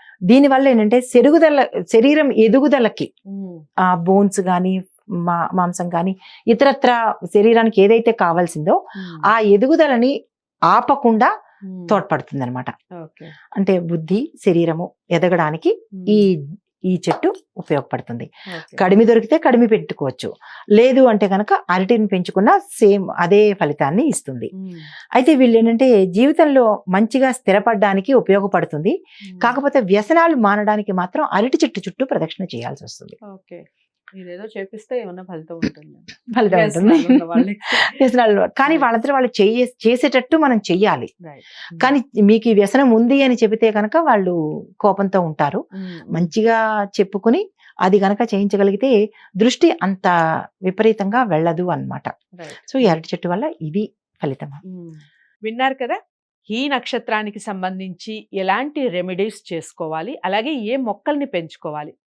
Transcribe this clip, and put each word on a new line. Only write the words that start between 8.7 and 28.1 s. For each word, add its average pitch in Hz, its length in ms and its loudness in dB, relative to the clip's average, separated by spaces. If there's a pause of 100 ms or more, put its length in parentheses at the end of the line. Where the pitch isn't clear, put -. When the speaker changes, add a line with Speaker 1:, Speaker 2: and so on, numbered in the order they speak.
Speaker 2:
మ్మ్. 175 280 -16
Speaker 1:
ఆ 226 140 4
ఎదుగుదలని 247 840 2 (380)
ఆపకుండా 240 760 2 (240)
Speaker 2:
మ్మ్. 185 260 -16
Speaker 1:
తోడ్పడుతుందన్నమాట. 135 800 -4 (340)
Speaker 2:
ఓకే. 151 220 -20 (320)
Speaker 1:
అంటే 190 220 0
బుద్ధి, 170 540 -4 (120)
శరీరము 170 460 0 (180)
ఎదగడానికి 170 840 0
Speaker 2:
మ్మ్. 185 140 -12
Speaker 1:
ఈ, 196 400 2 (360)
ఈ 185 260 -2
చెట్టు - 240 -2 (240)
ఉపయోగపడుతుంది. - 760 -8 (260)
Speaker 2:
ఓకే. - 200 -18
Speaker 1:
కడిమి 196 280 4
దొరికితే 226 320 2
కడిమి 247 300 2
పెట్టుకోవచ్చు, 160 640 -4 (360)
లేదు 240 320 4
అంటే 214 260 4
కనుక 196 200 -2 (220)
అరటిని 196 380 0
పెంచుకున్నా 202 500 0
సేమ్ 202 500 0 (100)
అదే 202 360 4
ఫలితాన్ని 160 520 -2
ఇస్తుంది. 131 480 -6
Speaker 2:
మ్మ్. 190 180 -14 (420)
Speaker 1:
అయితే 262 220 4
వీళ్ళు 247 220 4
ఏంటంటే 226 480 4
జీవితంలో 247 840 2
మంచిగా 226 420 0
స్థిరపడడానికి 202 800 0